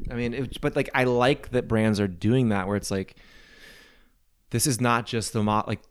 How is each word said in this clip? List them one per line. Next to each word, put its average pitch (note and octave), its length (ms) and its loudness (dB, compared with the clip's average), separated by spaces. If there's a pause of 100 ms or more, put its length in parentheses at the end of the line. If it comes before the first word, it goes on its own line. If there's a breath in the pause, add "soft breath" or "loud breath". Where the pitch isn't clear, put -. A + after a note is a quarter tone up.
(100)
I B2 40 -10
mean, A#2+ 200 -4
it, B2+ 260 -8
but, D3 160 -2
like, C3+ 180 -2
I C3 100 2
like B2+ 460 2
that B2 180 0
brands A2 320 2
are G2+ 80 2
doing A2 420 2
that G2 180 -2
where G2+ 80 0
it's - 140 -4
like, G2 260 -4 (1300 loud breath)
this A#2 160 0
is A#2+ 140 0
not A#2+ 260 2
just A2+ 260 -4
the A2 100 0
mo-, G#2+ 240 2
like, G#2+ 140 -4 (100)